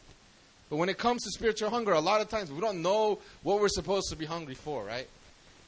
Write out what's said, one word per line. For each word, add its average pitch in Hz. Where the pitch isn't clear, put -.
But 151
when 175
it 185
comes 240
to 202
spiritual 214
hunger, 226
a 160
lot 196
of 208
times 202
we 139
don't 190
know 208
what 202
we're 208
supposed 190
to 160
be 156
hungry 156
for, 135
right? 117